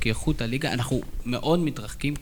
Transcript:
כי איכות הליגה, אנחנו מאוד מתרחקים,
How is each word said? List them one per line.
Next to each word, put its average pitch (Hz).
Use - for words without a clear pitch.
כי -
איכות 117
הליגה, 131
אנחנו 123
מאוד 135
מתרחקים, 139